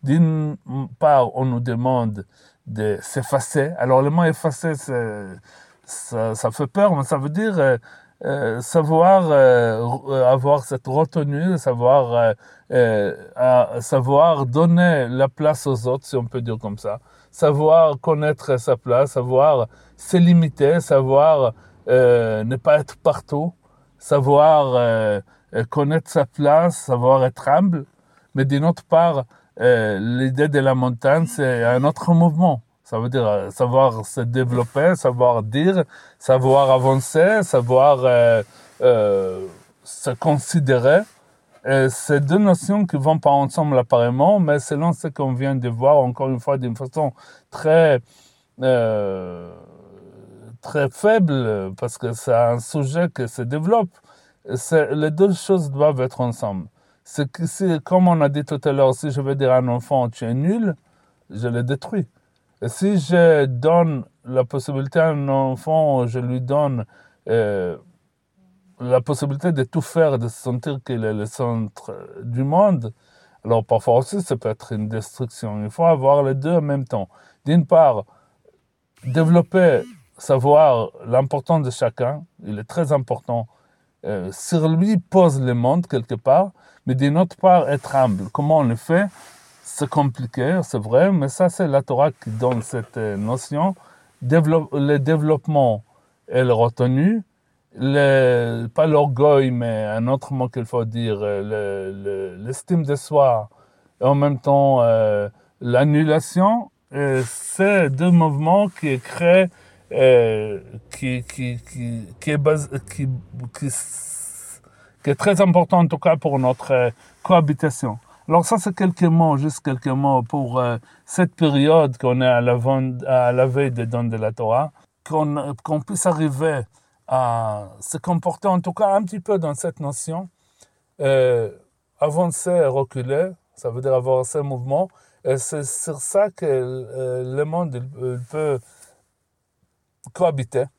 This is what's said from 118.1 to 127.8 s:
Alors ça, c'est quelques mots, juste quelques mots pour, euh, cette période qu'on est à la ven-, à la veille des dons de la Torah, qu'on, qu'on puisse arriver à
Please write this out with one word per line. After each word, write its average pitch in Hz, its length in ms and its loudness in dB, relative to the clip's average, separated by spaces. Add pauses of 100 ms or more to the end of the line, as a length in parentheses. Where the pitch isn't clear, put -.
Alors 165 200 2
ça, 233 100 0
c'est 190 180 -4
quelques 185 280 -2
mots, 165 340 4
juste 143 240 -4
quelques 135 280 -6
mots 135 340 0
pour, 127 360 -6
euh, 120 200 -2 (260)
cette - 300 -2
période 147 640 2
qu'on 127 240 0
est 127 40 2
à 123 140 4
la 120 140 2
ven-, 127 520 -2
à 127 260 2
la 127 140 2
veille 131 260 -2
des 117 140 -6
dons 120 180 -4
de 113 120 -4
la 110 160 -4
Torah, 120 400 -2 (340)
qu'on, 151 560 -4
qu'on 151 180 -4
puisse - 260 -6
arriver 156 560 -2 (440)
à 117 640 -4 (120)